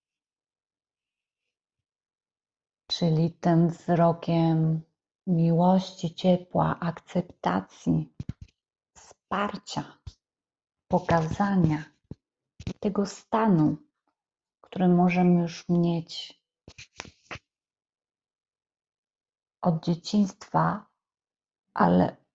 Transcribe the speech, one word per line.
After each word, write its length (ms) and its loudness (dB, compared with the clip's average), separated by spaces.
Czyli 440 0
tym 380 2
wzrokiem 1120 0
miłości, 880 2
ciepła, 640 0
akceptacji, 1300 -4
wsparcia, 1000 -10
pokazania 960 0
tego 260 -4
stanu, 720 0
który 260 -2
możemy 540 4
już 280 -8
mieć 720 -4
od 240 -2
dzieciństwa, 1000 -2
ale 440 2